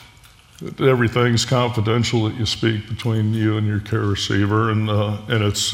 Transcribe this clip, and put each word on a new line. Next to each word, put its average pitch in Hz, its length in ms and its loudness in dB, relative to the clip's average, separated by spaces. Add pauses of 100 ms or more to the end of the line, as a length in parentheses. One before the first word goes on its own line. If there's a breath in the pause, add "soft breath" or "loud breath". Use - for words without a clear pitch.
(800 loud breath)
everything's 120 640 2
confidential 117 880 0
that - 60 -6
you 110 100 -4
speak 110 420 -2
between 110 460 -2
you 107 240 0
and 107 100 -2
your 104 120 -2
care 107 220 -4
receiver, 104 720 0
and, 107 180 0
uh, 104 280 0 (100)
and 113 160 0
it's - 300 -2